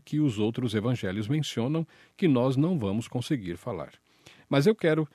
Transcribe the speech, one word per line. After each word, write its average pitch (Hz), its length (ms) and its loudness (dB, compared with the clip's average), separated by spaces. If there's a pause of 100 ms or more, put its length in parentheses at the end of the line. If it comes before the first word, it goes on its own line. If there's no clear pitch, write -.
que 151 160 -2
os 127 180 0
outros 117 360 0
evangelhos 107 540 -2
mencionam 147 580 -2 (280)
que 190 140 2
nós 127 300 4
não 170 200 2
vamos 104 300 -2
conseguir 110 480 -4
falar. 90 380 -10 (560)
Mas 139 160 4
eu 220 100 4
quero, 156 380 2